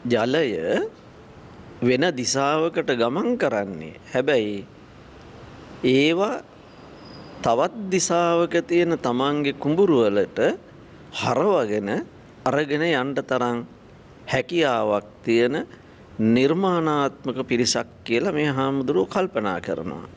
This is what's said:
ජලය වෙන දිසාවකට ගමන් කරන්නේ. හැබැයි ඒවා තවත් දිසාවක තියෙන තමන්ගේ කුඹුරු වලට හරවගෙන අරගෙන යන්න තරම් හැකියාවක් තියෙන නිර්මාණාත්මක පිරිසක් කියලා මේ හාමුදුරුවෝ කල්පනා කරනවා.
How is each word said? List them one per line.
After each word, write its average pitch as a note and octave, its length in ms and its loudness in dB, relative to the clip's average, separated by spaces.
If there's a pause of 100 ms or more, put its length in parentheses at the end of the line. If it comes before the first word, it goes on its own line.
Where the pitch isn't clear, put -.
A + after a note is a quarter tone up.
ජලය B2 460 2 (1300)
වෙන B2+ 320 2
දිසාවකට D3 800 -2
ගමන් C#3 460 0
කරන්නේ. G2 680 -4
හැබැයි A#2 600 0 (1160)
ඒවා D#3 640 2 (920)
තවත් C#3 380 2 (100)
දිසාවක E3+ 760 2
තියෙන E3+ 360 2
තමන්ගේ C#3 560 0
කුඹුරු D#3 460 2
වලට G2+ 400 2 (760)
හරවගෙන A#2+ 760 0 (520)
අරගෙන C#3+ 420 0
යන්න C#3 340 0
තරම් A#2+ 480 -2 (580)
හැකියාවක් A#2+ 840 0 (120)
තියෙන A#2+ 480 2 (480)
නිර්මාණාත්මක C#3 1300 0
පිරිසක් A#2+ 460 0 (140)
කියලා A#2+ 300 0
මේ D3+ 180 0
හාමුදුරුවෝ C#3 580 0
කල්පනා A2 540 -2
කරනවා. E2 560 -8